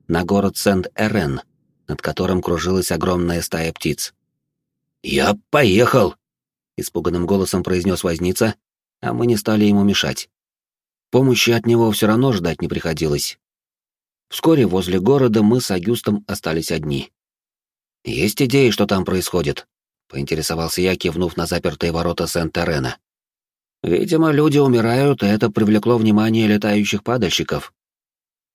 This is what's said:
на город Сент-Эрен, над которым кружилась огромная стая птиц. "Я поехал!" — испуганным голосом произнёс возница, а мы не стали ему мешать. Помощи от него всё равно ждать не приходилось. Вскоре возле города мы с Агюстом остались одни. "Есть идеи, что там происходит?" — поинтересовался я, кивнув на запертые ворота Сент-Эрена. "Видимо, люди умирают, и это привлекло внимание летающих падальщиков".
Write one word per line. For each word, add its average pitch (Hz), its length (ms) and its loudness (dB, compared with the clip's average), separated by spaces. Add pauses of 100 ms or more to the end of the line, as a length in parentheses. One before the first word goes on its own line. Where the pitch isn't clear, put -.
на 85 160 -2
город 98 340 0
Сент-Эрен, 95 840 -2 (460)
над 76 140 -8
которым 90 400 -2
кружилась 87 500 -2
огромная 87 500 -2
стая 82 320 -4
птиц. - 400 -6 (920)
"Я - 340 0 (120)
поехал!" — 117 680 4 (640)
испуганным 87 480 -4
голосом 95 380 0
произнёс 92 400 -2
возница, 90 520 0 (460)
а 120 120 -4
мы 120 140 -2
не 120 100 2
стали 107 280 0
ему 101 180 4
мешать. - 460 -2 (840)
Помощи 127 380 4
от 113 160 2
него 117 260 4
всё 107 160 0
равно 120 260 2
ждать 85 280 -4
не 85 60 -4
приходилось. 78 720 -4 (880)
Вскоре 147 380 2
возле 90 320 0
города 117 420 4
мы 110 180 4
с - 120 -4
Агюстом 104 560 -2
остались 82 440 -4
одни. 76 400 -6 (920)
"Есть 101 380 -2
идеи, 135 280 4
что 104 160 0
там 95 200 0
происходит?" — 87 600 -4 (400)
поинтересовался 80 720 -4
я, 92 140 2
кивнув 87 400 -4
на 85 120 -4
запертые 85 440 -4
ворота 85 360 -2
Сент-Эрена. 82 680 -4 (840)
"Видимо, 160 500 0
люди 147 280 4
умирают, 127 640 2
и - 20 2
это 107 240 2
привлекло 107 480 2
внимание 110 500 2
летающих 104 560 0
падальщиков". 98 680 -4 (800)